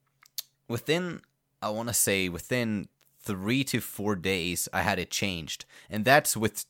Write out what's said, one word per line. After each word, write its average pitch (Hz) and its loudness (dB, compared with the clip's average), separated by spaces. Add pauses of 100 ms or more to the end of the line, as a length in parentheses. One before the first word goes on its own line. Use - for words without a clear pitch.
(680)
within, 160 -2 (400)
I 101 -4
wanna 110 -4
say 95 2
within 107 -2 (340)
three 107 0
to 123 0
four 104 -2
days, 87 0
I 92 0
had 95 2
it 90 -4
changed. 85 -4 (240)
And 107 -2
that's 143 6
with 110 0